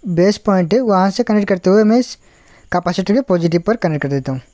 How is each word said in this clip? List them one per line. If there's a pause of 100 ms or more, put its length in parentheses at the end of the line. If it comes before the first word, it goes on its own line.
base
point
है
वहाँ
से
connect
करते
हुए
मैं
इस (580)
कैपेसिटर
के
पॉजिटिव
पर
connect
कर
देता
हूँ। (140)